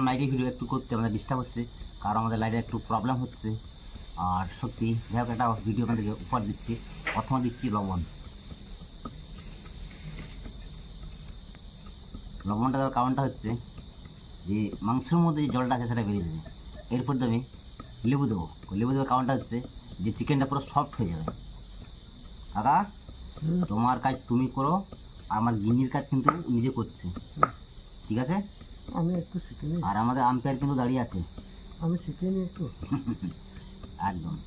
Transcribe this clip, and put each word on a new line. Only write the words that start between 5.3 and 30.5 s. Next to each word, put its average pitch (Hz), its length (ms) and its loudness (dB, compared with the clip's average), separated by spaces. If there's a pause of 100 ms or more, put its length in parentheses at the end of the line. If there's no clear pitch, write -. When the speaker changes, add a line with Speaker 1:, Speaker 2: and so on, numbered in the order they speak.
Speaker 1:
ভিডিও 110 200 2
আপনাদেরকে 107 280 2 (100)
উপহার 120 260 0
দিচ্ছি। - 220 -4 (420)
প্রথমে 127 320 2
দিচ্ছি 120 240 0
লবণ। 98 300 2 (4000)
লবণটা 117 340 2
দেওয়ার 135 180 2
কারণটা 131 240 4
হচ্ছে 131 280 -2 (1000)
যে 101 100 2 (240)
মাংসের 127 360 4
মধ্যে 165 260 6
যে 135 60 2
জলটা 123 260 2
আছে 120 120 0
সেটা 117 200 2
বেরিয়ে 101 180 2
যাবে। 80 140 -2 (560)
এরপর 127 240 2
তো 127 60 4
আমি 117 140 6 (720)
লেবু 139 220 6
দেবো। 87 140 2 (240)
ওই 92 100 -2
লেবু 123 120 4
দেওয়ার 135 200 2
কারণটা 131 220 6
হচ্ছে 117 240 0 (420)
যে 104 120 2
চিকেনটা 135 340 4
পুরো 123 160 0
সফট - 360 2
হয়ে 98 140 2
যাবে। 80 140 -4 (1300)
কাকা, 127 240 6 (600)
Speaker 2:
হুম। 165 260 2
Speaker 1:
তোমার 120 360 4
কাজ 131 160 2 (120)
তুমি 123 200 4
করো, 135 260 4 (560)
আমার 113 240 4 (100)
গিন্নির 123 260 6
কাজ 139 200 0
কিন্তু 131 200 6 (200)
নিজে 120 200 4
করছে, - 380 -2
Speaker 2:
হুম। - 420 2 (540)
Speaker 1:
ঠিক 110 200 0
আছে? 156 120 2 (580)
Speaker 2:
আমি 175 200 2
একটু 175 260 -2
শিখে - 280 -8
নিই। 170 160 0
Speaker 1:
আর 196 140 2
আমাদের 123 260 4
আম্পায়ার 127 360 4